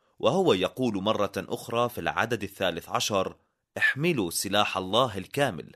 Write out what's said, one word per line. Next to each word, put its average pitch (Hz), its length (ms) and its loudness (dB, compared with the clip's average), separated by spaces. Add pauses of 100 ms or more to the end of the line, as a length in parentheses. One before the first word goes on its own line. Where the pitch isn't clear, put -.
(200)
وهو 147 340 4
يقول 98 500 0
مرة 104 340 0
أخرى 117 520 -2
في 101 120 -8
العدد 98 420 -2
الثالث 87 460 -4
عشر: 95 460 0 (420)
"احملوا 131 540 0
سلاح 101 460 0
الله 98 400 0
الكامل" 92 580 -4